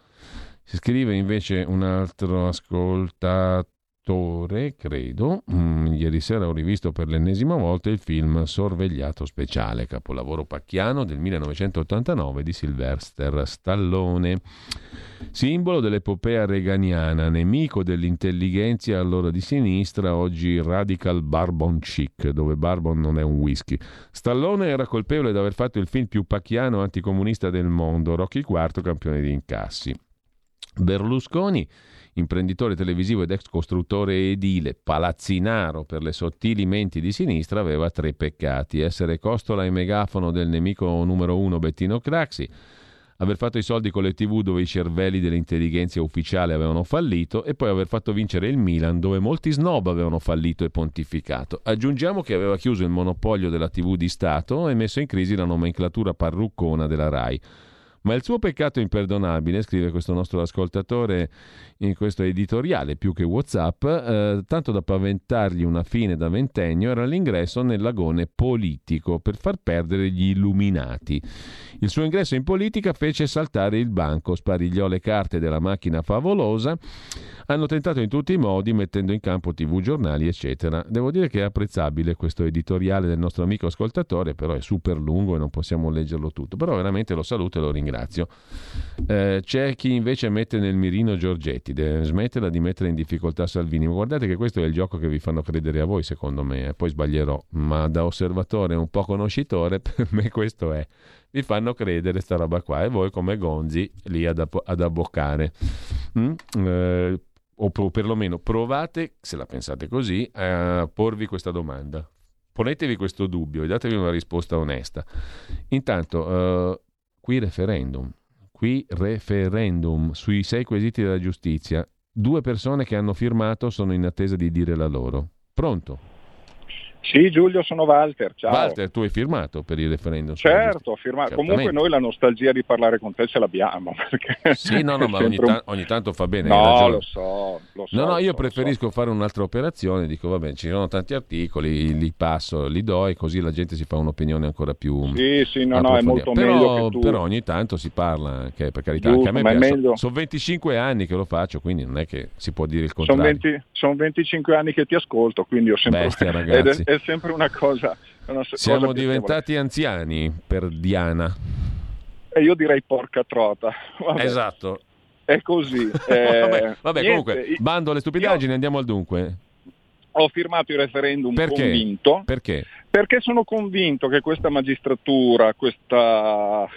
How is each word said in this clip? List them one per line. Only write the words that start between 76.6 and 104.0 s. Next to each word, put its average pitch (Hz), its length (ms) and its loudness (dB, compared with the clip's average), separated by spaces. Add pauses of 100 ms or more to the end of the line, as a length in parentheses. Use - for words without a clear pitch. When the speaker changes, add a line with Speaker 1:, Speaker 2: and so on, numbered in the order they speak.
Speaker 1:
hanno 151 180 0
tentato 147 360 0
in 110 80 0
tutti 143 240 0
i 190 40 2
modi, 101 340 2
mettendo 101 420 0
in 107 60 -2
campo 90 340 -2
T 80 120 -4
V, 85 160 0
giornali, 90 460 0
eccetera. 80 600 -2
Devo 120 220 -2
dire 175 180 0
che 104 120 -2
è 101 40 2
apprezzabile 85 680 -2
questo 82 300 -2
editoriale 90 640 0
del 85 100 0
nostro 87 260 -2
amico 98 220 0
ascoltatore, 90 720 -2
però 76 180 -4
è 69 80 -4
super 87 360 -2
lungo 85 380 0
e 80 40 0
non 76 100 -2
possiamo 80 400 -2
leggerlo 78 420 -4
tutto, 73 240 -10
però 165 200 -2
veramente 95 400 -2
lo 80 80 -2
saluto 90 340 -4
e 80 40 0
lo 73 100 0
ringrazio. 73 220 -4 (1120)
Eh, 98 340 2
c'è 135 340 0
chi 127 180 0
invece 123 340 0
mette 110 320 0
nel 98 160 2
mirino 95 400 2
Giorgetti, 80 560 -2
deve 76 320 0
smetterla 98 460 0
di 85 100 0
mettere 90 300 0
in 82 60 0
difficoltà 82 520 -2
Salvini, 80 400 0
ma 85 60 0
guardate 117 340 -2
che 92 80 -2
questo 110 260 -2
è 80 40 2
il 80 80 0
gioco 90 240 -2
che 80 100 -2
vi 76 120 -2
fanno 80 220 -2
credere 78 380 -4
a 78 60 0
voi, 90 180 -2
secondo 71 400 -6
me, 67 260 -4
eh. 71 40 -8
Poi 87 160 -2
sbaglierò, 73 520 -2 (100)
ma 78 360 0
da 80 160 0
osservatore 90 720 -2
un 82 140 0
po' 101 140 -2
conoscitore, 98 760 -2
<laughs> - 20 -6
per - 300 -2
me 107 180 0
questo 107 440 -2
è. 76 120 -4 (440)
Vi 139 120 -2
fanno 113 320 0
credere 90 460 -2
sta 90 160 -2
roba 85 260 0
qua 73 220 -2
e 110 60 0
voi 98 220 0
come 95 260 -2
gonzi 80 520 -2 (160)